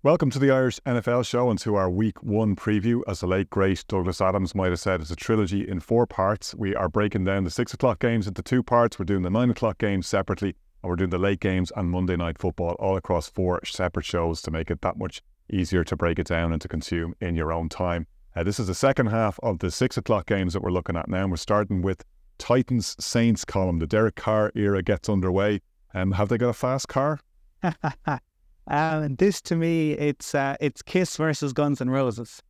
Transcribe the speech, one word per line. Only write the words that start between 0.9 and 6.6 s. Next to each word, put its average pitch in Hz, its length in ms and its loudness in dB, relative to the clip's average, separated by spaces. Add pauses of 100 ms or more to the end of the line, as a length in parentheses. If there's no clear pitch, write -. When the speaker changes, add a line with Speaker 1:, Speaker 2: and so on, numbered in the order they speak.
Speaker 1:
F 117 140 0
L 123 120 2
show 123 280 0
and 101 100 0
to 107 160 0
our 95 140 2
week 101 340 0
one 104 320 2
preview. 110 540 0
As 95 100 -4
the 90 80 -4
late, 92 220 0
great 98 400 2
Douglas 92 320 -2
Adams 95 340 0
might 92 140 2
have 87 100 0
said, 92 220 0
it's 80 100 -8
a 85 60 -6
trilogy 101 500 0
in 92 140 -6
four 117 260 2
parts. - 480 -2
We 98 200 -2